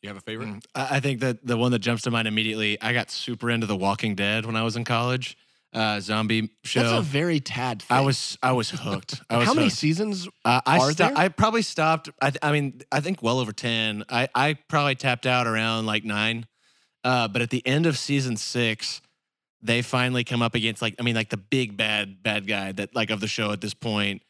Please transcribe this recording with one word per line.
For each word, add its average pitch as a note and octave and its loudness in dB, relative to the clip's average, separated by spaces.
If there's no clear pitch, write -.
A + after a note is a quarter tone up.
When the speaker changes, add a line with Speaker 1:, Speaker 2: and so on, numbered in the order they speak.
Speaker 1:
You G2+ -14
have G2+ -10
a F#2+ -16
favorite? A2+ -10
Speaker 2:
Mm. G#2 -12
I, C3+ -4
I C#3 2
think C3+ -2
that B2+ -2
the A#2+ 2
one B2 4
that A#2 2
jumps A2+ -2
to B2 0
mind A2+ 0
immediately, G#2+ 0
I A2+ 0
got A#2 -2
super A#2+ -4
into A2+ 0
The G#2 0
Walking G2 0
Dead G#2 0
when A2+ -4
I A2+ 0
was A2+ -2
in A#2+ -4
college. B2 -2
Uh, G#2+ 0
zombie G#2+ 0
show. - 0
Speaker 3:
That's A#2 4
a - 0
very D3+ 0
Tad B2 -6
Speaker 2:
I B2 6
Speaker 3:
thing. C#3 4
Speaker 2:
was, - -2
I B2+ 4
was A#2 0
hooked. G#2 -6
I A#2 2
was A#2+ 4
Speaker 3:
How A#3+ 4
many C#4+ 4
Speaker 2:
hooked. - 0
Speaker 3:
seasons F#3 -2
Speaker 2:
Uh, B2 4
I C3+ 6
Speaker 3:
are C3 6
Speaker 2:
sto-, E3 2
Speaker 3:
there? - 0
Speaker 2:
I F3 4
probably A3 2
stopped. D#3+ 0
I, C#3 4
th-, C#3 -4
I D3+ 2
mean, C#3 -2
I D3 0
think F3+ -4
well A#2 2
over A2 -2
ten. A2 -2
I, B2+ 0
I C#3+ 2
probably C#3+ 2
tapped B2+ -2
out B2 2
around, A2+ 0
like, G#2+ -2
nine. A2 -2
Uh, B2 2
but A2 -2
at A#2 -2
the B2+ -2
end D3 2
of D3+ 2
season C3 -2
six, - -4
they A#2 2
finally B2 0
come A#2+ 0
up A#2 0
against, A2 0
like, A2 -2
I A#2+ -4
mean, A#2 0
like, A2 -2
the A2+ -4
big G#2+ -2
bad, G2+ -2
bad G#2 -2
guy F#2+ -2
that, F#2+ -6
like, A2 0
of A2 0
the G#2+ -2
show G#2 -2
at G2+ -4
this G#2 -6
point. G2+ -2